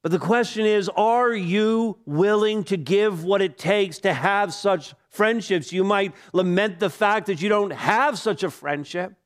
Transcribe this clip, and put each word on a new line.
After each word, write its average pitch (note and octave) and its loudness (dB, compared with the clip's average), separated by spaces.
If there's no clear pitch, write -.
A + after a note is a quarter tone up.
But D#3+ -4
the F3 2
question A3 0
is, G#3 2
are A#3 2
you G#3+ 0
willing G#3 2
to F#3+ -2
give F#3 0
what F#3+ 0
it F#3 -2
takes G3 0
to F#3+ 2
have F#3 0
such F#3 -2
friendships? G3+ -2
You F#3 0
might G3 0
lament F#3 0
the G3 0
fact G#3 0
that F3+ -4
you G3 -2
don't G3+ 2
have A3 0
such G3+ -4
a F3+ -2
friendship. D3 -8